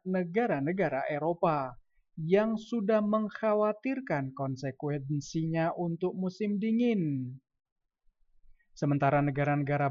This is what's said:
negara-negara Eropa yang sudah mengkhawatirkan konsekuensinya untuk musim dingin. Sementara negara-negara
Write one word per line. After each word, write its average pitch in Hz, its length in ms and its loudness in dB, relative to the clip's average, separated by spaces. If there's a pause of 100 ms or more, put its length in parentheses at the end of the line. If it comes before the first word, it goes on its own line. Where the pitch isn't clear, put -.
negara-negara 175 1040 0
Eropa 151 640 0 (480)
yang 208 400 2
sudah 220 400 0
mengkhawatirkan 214 1400 0
konsekuensinya 147 1400 -2
untuk 175 400 -2
musim 202 400 -2
dingin. 185 800 0 (1400)
Sementara 143 480 2
negara-negara 143 680 0